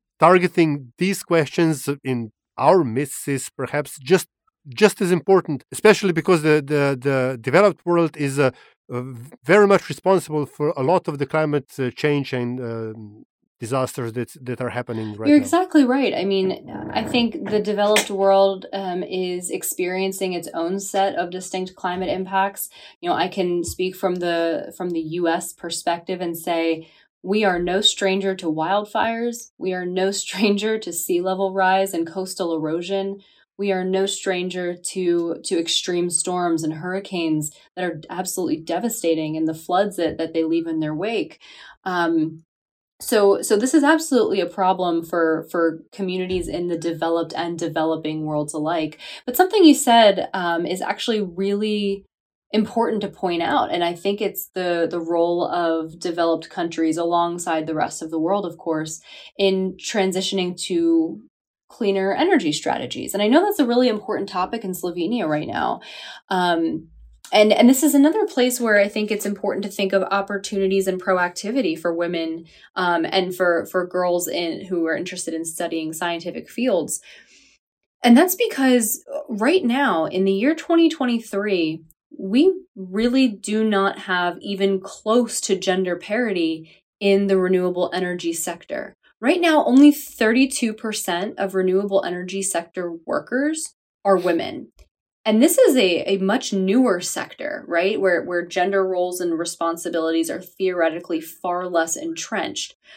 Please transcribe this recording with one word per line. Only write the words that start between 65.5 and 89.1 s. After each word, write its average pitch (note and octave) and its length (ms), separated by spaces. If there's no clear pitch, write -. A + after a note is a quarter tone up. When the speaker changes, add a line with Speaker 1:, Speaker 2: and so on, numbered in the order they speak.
Speaker 2:
Um, E3 600
and, G#3+ 200
and A#3+ 160
this C4+ 160
is C#4+ 100
another E4 320
place B3 340
where G#3+ 200
I G3+ 80
think G#3+ 240
it's G#3 120
important G3+ 380
to G#3 80
think G3 220
of F#3+ 100
opportunities G3 840
and F#3 120
proactivity F#3 800
for E3+ 160
women, E3 520
um, F3 340
and F#3 240
for, F3 340
for F3+ 200
girls F3 400
in, E3+ 400
who F3 200
are D#3+ 100
interested F3+ 360
in E3 120
studying D#3+ 480
scientific E3+ 580
fields. A3 500
And A#3+ 160
that's F4+ 160
because C4 720
right C4 360
now, A#3 420
in F#3 180
the G3 80
year B3 240
twenty E4 320
twenty-three, G3+ 960
we C4 340
really A#3 540
do G#3+ 340
not G3 380
have F3+ 400
even G3 400
close A3+ 640
to G3+ 140
gender F3+ 380
parity F3 880
in G3 300
the G3 100
renewable F3+ 560
energy F3+ 380
sector. - 600